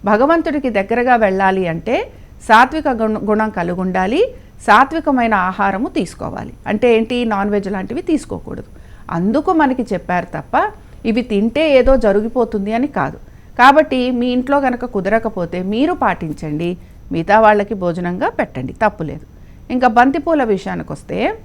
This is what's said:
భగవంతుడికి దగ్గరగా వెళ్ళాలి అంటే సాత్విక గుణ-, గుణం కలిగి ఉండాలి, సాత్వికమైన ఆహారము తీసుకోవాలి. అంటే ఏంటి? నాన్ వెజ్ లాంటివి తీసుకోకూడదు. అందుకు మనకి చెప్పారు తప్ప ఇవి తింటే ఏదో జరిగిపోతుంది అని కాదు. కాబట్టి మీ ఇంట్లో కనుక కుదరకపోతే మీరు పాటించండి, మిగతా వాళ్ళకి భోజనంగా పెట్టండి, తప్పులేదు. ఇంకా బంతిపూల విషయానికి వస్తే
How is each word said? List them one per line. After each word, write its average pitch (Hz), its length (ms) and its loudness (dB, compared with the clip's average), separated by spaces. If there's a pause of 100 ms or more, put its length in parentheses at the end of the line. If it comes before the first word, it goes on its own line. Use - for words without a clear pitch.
భగవంతుడికి 285 640 2
దగ్గరగా 233 460 0
వెళ్ళాలి 190 520 2
అంటే 240 420 -4 (380)
సాత్విక 262 400 4
గుణ-, 220 400 0
గుణం 214 220 0
కలిగి 180 300 -4
ఉండాలి, 185 400 0 (460)
సాత్వికమైన 254 680 2
ఆహారము 196 540 -2
తీసుకోవాలి. - 640 -8 (140)
అంటే 226 300 2
ఏంటి? 240 280 0
నాన్ 202 260 -2
వెజ్ 196 200 -2
లాంటివి 214 320 -6
తీసుకోకూడదు. - 680 -6 (400)
అందుకు 220 420 0
మనకి 269 300 2 (100)
చెప్పారు 180 340 -4 (100)
తప్ప - 180 -10 (520)
ఇవి 226 160 0
తింటే 220 400 0 (160)
ఏదో 262 180 4
జరిగిపోతుంది 220 760 0
అని 240 140 -2
కాదు. 156 320 -4 (400)
కాబట్టి 262 520 6
మీ 247 160 -2
ఇంట్లో 254 340 0
కనుక 247 240 -2
కుదరకపోతే 196 800 -2
మీరు 233 300 0
పాటించండి, 170 840 -4 (340)
మిగతా 170 280 2
వాళ్ళకి 214 340 4
భోజనంగా 180 540 -4
పెట్టండి, 185 540 -6
తప్పులేదు. 160 420 -4 (480)
ఇంకా 247 160 2
బంతిపూల 269 560 2
విషయానికి 185 480 -4
వస్తే 226 520 -6